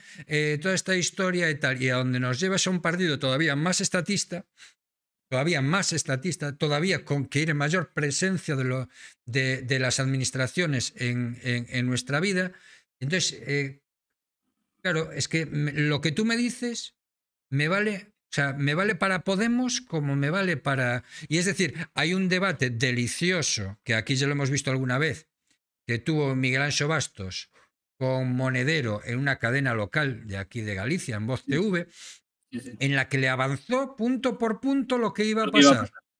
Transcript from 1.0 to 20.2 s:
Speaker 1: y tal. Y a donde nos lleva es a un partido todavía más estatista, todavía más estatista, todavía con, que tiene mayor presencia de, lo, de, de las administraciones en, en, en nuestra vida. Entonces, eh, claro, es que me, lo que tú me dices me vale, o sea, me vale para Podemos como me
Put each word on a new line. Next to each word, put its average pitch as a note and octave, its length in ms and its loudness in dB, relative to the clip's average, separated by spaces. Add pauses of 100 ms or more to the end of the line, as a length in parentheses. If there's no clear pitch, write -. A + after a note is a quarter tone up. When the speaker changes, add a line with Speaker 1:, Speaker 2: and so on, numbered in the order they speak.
Speaker 1:
y D3 60 0
tal. C3 260 -2
Y C3 80 2
a B2+ 60 2
donde B2+ 240 2
nos B2+ 200 0
lleva F#3+ 180 2
es - 100 2
a - 20 2
un F3+ 120 2
partido E3+ 360 2
todavía C#3 380 2
más E3+ 260 2
estatista, F3+ 640 -2 (840)
todavía C#3 340 2
más E3+ 300 0
estatista, C#3+ 640 -4
todavía D#3 480 0
con, C#3+ 200 0
que - 140 0
tiene D#3+ 160 2
mayor D3+ 360 0
presencia D#3 640 0
de, C3+ 100 0
lo, B2+ 220 -2 (380)
de, C3 380 0
de C3 160 0
las B2+ 200 2
administraciones C3 960 0
en, B2 460 -2
en, A#2+ 280 -2
en B2 180 0
nuestra B2+ 320 -2
vida. F#3 320 0 (500)
Entonces, D#3+ 440 -2
eh, C#3 360 -2 (1000)
claro, D#3+ 320 -2
es D3 160 -4
que D#3+ 160 0
me, D3 260 -2
lo D3 300 2
que D#3+ 100 0
tú G#3+ 140 0
me A3+ 100 2
dices A#3+ 600 -4 (540)
me D3 200 0
vale, G3+ 420 0 (120)
o - 100 -20
sea, C#3+ 180 0
me C#3+ 220 0
vale G3 200 2
para F#3 300 0
Podemos A#3 560 0
como C#3+ 380 -2
me C#3 120 2